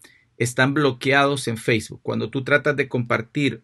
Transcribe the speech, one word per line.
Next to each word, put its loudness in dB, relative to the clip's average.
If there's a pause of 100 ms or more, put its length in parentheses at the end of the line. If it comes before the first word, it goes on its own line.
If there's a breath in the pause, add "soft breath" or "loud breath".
(380 soft breath)
están 2
bloqueados 2
en -2
Facebook. -2
Cuando -6
tú -4
tratas 2
de -2
compartir -2